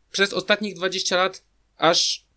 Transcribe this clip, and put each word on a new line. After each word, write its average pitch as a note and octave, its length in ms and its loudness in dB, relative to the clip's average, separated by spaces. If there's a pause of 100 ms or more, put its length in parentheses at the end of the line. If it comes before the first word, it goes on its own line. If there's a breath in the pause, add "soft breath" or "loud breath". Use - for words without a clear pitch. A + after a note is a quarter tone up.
(100)
przez G3 220 0
ostatnich G#3 420 0
dwadzieścia F#3 420 -2
lat F#3 260 0 (360)
aż - 460 2 (120)